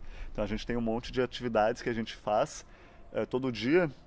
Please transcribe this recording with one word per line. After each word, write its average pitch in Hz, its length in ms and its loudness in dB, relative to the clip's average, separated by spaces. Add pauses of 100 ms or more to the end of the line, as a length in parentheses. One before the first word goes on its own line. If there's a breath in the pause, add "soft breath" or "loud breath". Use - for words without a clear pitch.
(300 loud breath)
Então, 107 140 -2
a - 20 2
gente 107 200 -4
tem 120 100 -2
um 120 60 -2
monte 113 280 -2
de 127 120 0
atividades 117 580 2
que - 80 -4
a 120 60 0
gente 110 200 -4
faz, - 520 0 (480 loud breath)
eh, 110 100 0
todo 127 260 0
dia, 135 400 4 (160)